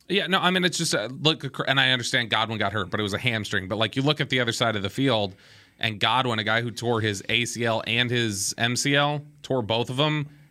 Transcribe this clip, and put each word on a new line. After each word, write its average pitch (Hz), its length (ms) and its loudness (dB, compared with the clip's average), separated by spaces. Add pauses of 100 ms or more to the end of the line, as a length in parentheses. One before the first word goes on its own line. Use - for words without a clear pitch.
Yeah, 185 200 0
no, 180 120 2
I 170 100 4
mean, 185 140 2
it's 165 140 2
just, 165 180 0
uh, 113 140 -2 (120)
look, 156 220 2 (240)
and 131 100 4
I 131 140 4
understand 120 380 0
Godwin 110 280 0
got 101 140 2
hurt, 98 180 -2
but 104 120 -2
it - 20 0
was 101 100 -2
a 101 60 0
hamstring. 107 480 -2
But, 104 100 -2
like, 110 200 0
you 135 40 0
look 147 200 2
at 135 80 -4
the 127 100 2
other 117 140 0
side 113 240 0
of 98 40 -4
the 98 80 -4
field, 110 460 0 (440)
and 107 220 -4
Godwin, 117 360 2
a 107 60 -2
guy 110 180 2
who 120 80 -4
tore 117 320 -2
his 104 280 -2
A 117 160 2
C 117 200 -4
L 110 220 0
and 120 220 0
his 113 480 -2
M 120 200 0
C 143 180 0
L, 147 300 0 (160)
tore 131 200 -2
both 113 280 0
of 127 80 -6
them 151 300 0 (220)